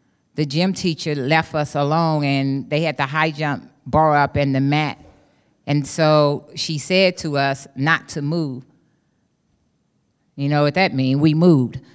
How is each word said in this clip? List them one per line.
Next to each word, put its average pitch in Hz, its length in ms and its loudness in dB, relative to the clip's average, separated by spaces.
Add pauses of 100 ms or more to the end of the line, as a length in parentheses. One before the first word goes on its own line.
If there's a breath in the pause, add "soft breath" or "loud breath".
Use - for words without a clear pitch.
(360)
The 156 100 -2
gym 170 280 -2
teacher 165 420 -4
left 151 400 0
us 151 180 -4
alone, 156 500 0
and 139 460 -2
they 151 120 -2
had 156 160 -4
the 139 100 0
high 156 240 0
jump 147 400 -6 (140)
bar 151 300 4
up 143 200 2
and 143 180 0
the 135 80 0
mat. 147 420 -2 (640 soft breath)
And 143 220 -2
so 151 640 2
she 165 240 -6
said 185 400 2
to 147 200 -4
us 139 380 -2
not 151 340 0
to 156 120 -8
move. 143 420 -6 (1800)
You 139 80 -4
know 147 160 2
what 147 120 0
that 185 180 2
means? 131 260 0
We 156 140 4
moved. 156 480 4 (140)